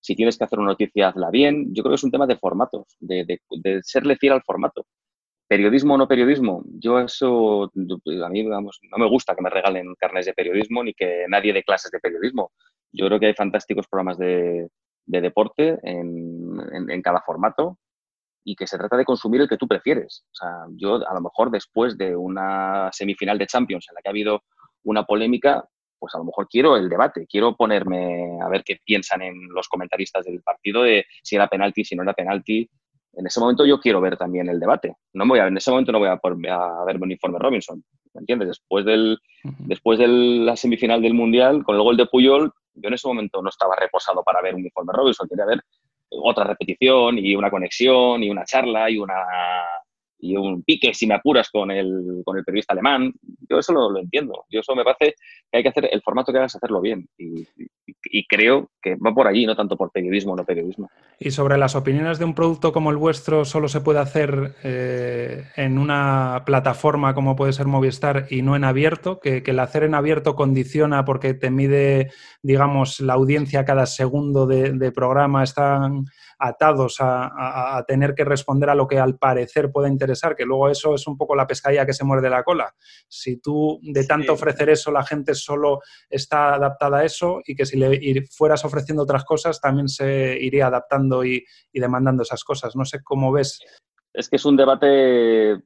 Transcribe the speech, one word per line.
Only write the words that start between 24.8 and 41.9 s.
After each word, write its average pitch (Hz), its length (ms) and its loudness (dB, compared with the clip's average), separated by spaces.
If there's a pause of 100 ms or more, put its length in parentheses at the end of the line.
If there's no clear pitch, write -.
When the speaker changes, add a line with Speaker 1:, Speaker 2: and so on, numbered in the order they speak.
Speaker 1:
una 107 200 0
polémica, 120 600 0 (360)
pues - 160 -14
a - 20 -8
lo 82 60 -10
mejor 98 260 -8
quiero 135 280 4
el 92 120 0
debate, 85 400 -2
quiero 107 260 2
ponerme 90 880 -2
a 87 80 -4
ver 95 140 -2
qué 98 200 -8
piensan 95 380 -2
en 90 280 -14
los 90 180 -6
comentaristas 92 580 -6
del 90 160 -10
partido 101 400 -4
de 110 240 4 (160)
si - 140 -6
era 101 120 4
penalti, 101 380 -2
si - 100 -10
no 87 60 -6
era 98 120 -2
penalti. 101 540 -4 (460)
En 92 140 -10
ese 120 120 -4
momento 123 280 4
yo 143 120 4
quiero 101 220 2
ver 92 160 0
también 90 320 -4
el 87 100 -4
debate. - 360 -2 (180)
No 98 120 -2
me 127 80 6
voy 120 80 6
a, 95 60 4
en 95 100 -2
ese - 120 -4
momento 127 220 2
no 113 80 2
voy 101 80 2
a 92 100 2
por-, 87 320 -4
a 87 360 -4
ver 95 140 -2
un 92 120 -4
informe 87 260 -6
Robinson, 110 460 -2 (320)
¿me - 60 -18
entiendes? 117 260 -2
Después 95 360 -4
del, 110 360 2 (240)
Speaker 2:
Ujú. - 160 -12
Speaker 1:
después 110 400 0
de 120 80 6
la 120 480 4
semifinal 117 480 0
del 113 100 4
Mundial, 123 500 4
con 104 120 0
el 104 80 6
gol 120 140 6